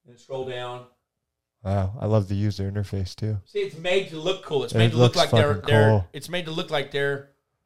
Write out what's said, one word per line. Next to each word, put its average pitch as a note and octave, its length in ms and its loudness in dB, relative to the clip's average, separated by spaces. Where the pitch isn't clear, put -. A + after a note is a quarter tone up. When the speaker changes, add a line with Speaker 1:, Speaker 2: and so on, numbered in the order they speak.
Speaker 1:
And A#2+ 140 -20
scroll C3 260 -8
down. B2 380 -8
Speaker 2:
Wow, G2 360 -2
I G#2+ 60 -4
love G#2+ 220 2
the G2+ 60 -4
user G2 360 -2
interface G2+ 440 -6
too. G#2+ 300 -4
Speaker 1:
See, G#3 160 -8
it's D#3+ 180 -8
made F3+ 320 0
to D#3+ 60 -12
look F3+ 280 -4
cool. C3+ 200 -2
It's A#2 100 -6
Speaker 2:
It A2+ 40 2
Speaker 1:
made A2+ 120 6
to A2 60 -2
look A#2+ 180 6
Speaker 2:
looks - 20 -8
Speaker 1:
like D#3+ 140 4
they're, A2+ 240 4
Speaker 2:
fucking F#2+ 200 -4
Speaker 1:
they're, D3 160 8
Speaker 2:
cool. G#2 220 4
Speaker 1:
it's D3 160 -14
made F3 180 -4
to D#3+ 40 -6
look D#3+ 220 -6
like C#3 180 -2
they're C#3 400 -2